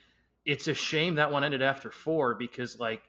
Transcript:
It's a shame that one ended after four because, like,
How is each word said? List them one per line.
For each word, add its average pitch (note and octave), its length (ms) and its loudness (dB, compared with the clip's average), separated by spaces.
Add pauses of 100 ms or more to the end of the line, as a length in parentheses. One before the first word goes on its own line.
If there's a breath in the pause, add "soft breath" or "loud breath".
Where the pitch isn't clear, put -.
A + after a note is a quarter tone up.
(460 soft breath)
It's C#3+ 220 -2
a D3+ 60 2
shame D#3+ 400 0
that D3+ 180 4
one C#3+ 120 2
ended C#3 180 0
after C3+ 300 0
four D3+ 420 0
because, A#2 460 -6
like, A2+ 300 -2